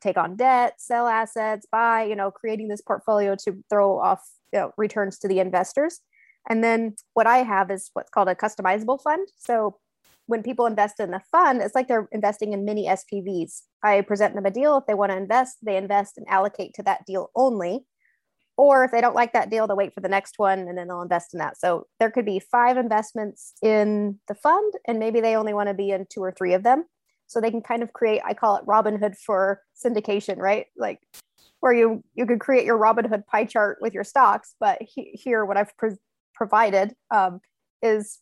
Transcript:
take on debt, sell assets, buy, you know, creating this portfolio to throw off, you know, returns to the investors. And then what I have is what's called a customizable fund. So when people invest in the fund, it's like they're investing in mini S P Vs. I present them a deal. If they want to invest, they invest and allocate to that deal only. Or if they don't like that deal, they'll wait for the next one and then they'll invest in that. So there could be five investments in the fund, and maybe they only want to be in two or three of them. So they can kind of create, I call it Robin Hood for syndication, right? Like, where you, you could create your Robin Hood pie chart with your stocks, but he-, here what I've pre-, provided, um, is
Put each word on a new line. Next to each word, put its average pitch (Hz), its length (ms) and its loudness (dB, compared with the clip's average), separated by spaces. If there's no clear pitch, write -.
take 190 160 -2
on 175 200 -2
debt, 247 440 2
sell 240 260 -2
assets, 220 680 -4
buy, 226 320 2
you 214 120 -4
know, 196 140 -2
creating 220 380 -8
this 208 120 -8
portfolio 202 540 0
to 196 240 -6
throw 202 300 2
off, 185 240 0
you 208 80 0
know, - 160 -4
returns 208 420 -4
to 202 100 -6
the 190 120 2
investors. 185 600 -2
And 226 160 0
then 226 300 0
what 226 120 4
I 240 120 6
have 196 320 0
is 190 220 -10
what's - 180 -10
called 196 180 2
a 180 60 0
customizable 214 680 -2
fund. 330 340 -2
So 220 420 -2
when 226 180 -4
people 240 220 -2
invest 208 340 -2
in 190 100 -4
the 190 100 -8
fund, 294 280 4
it's 202 140 -6
like 262 140 0
they're 226 240 0
investing 208 400 -2
in 196 120 -4
mini 208 220 -4
S 190 180 -2
P 202 160 -8
Vs. 180 440 -8
I 202 200 4
present 208 340 0
them 196 100 -2
a 196 40 0
deal. 277 260 2
If 262 100 -2
they 214 80 0
want 202 160 0
to 185 80 -4
invest, 233 420 -2
they 208 160 -4
invest 202 400 -2
and - 120 -20
allocate 196 460 -2
to 202 100 -10
that 196 200 -2
deal 190 300 -6
only. 226 500 0
Or 269 280 8
if 254 80 -2
they 233 80 2
don't 240 140 4
like 240 180 2
that 208 180 0
deal, 220 160 0
they'll 202 100 -2
wait 196 180 -2
for 202 60 -14
the 185 80 -4
next 196 300 -2
one 190 220 2
and 180 180 -10
then 175 100 -10
they'll 175 140 -8
invest 175 320 -4
in 170 40 -8
that. 151 200 -6
So 175 280 -2
there 226 120 2
could 226 140 -2
be 196 160 -4
five 240 360 2
investments 214 840 -4
in 208 560 0
the 208 60 -8
fund, 392 380 2
and 226 120 -2
maybe 226 220 0
they 220 160 2
only 220 180 -2
want 208 140 -2
to 202 60 -2
be 196 160 -4
in 190 180 -4
two - 140 -10
or 185 100 -6
three 180 220 -2
of 185 80 2
them. 269 220 2
So 233 140 -4
they 226 100 0
can 220 120 -6
kind 233 200 -4
of 220 100 -10
create, 214 320 0
I 208 100 -4
call 208 220 2
it - 100 -6
Robin 208 320 2
Hood 202 180 -2
for 196 460 -2
syndication, 208 560 -4
right? 196 280 0
Like, 101 240 -6
where 254 120 4
you, 226 300 2
you 233 120 -4
could 226 140 0
create 254 260 2
your 233 100 2
Robin 220 280 2
Hood 208 220 -4
pie 220 200 -2
chart 208 340 -2
with 214 140 -6
your 196 100 -6
stocks, 220 560 2
but 202 220 0
he-, - 320 -14
here 226 300 -2
what 196 120 -2
I've 202 220 -2
pre-, 220 180 -4
provided, 214 600 2
um, 185 300 0
is 214 400 -2